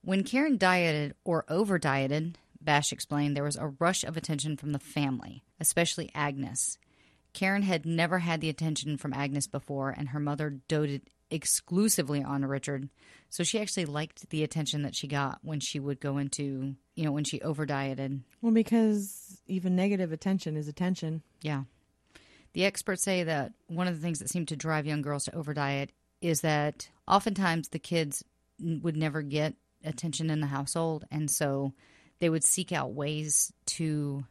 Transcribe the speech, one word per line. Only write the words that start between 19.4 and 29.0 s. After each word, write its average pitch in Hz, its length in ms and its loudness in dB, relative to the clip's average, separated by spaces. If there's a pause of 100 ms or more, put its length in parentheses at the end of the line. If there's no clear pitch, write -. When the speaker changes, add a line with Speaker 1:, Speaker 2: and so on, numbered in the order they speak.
Speaker 2:
even 185 260 0
negative 185 380 2
attention 160 460 0
is 147 100 -2
attention. 160 560 -2 (180)
Speaker 1:
Yeah. 147 220 -2 (880)
The 175 140 2
experts 196 360 -2
say 185 220 2
that 156 300 0 (140)
one 175 200 -2
of 175 80 0
the 147 60 -6
things 165 180 -2
that - 100 -6
seemed 175 200 -2
to 156 80 -4
drive 156 280 0
young 151 160 -2
girls 143 220 -2
to - 100 -6
over-diet 143 600 -2 (260)
is 165 220 2
that 151 480 0 (180)
oftentimes 190 640 2
the 160 100 -6
kids 156 460 -2 (360)
n-, 165 220 -2
would 165 140 0
never 156 240 0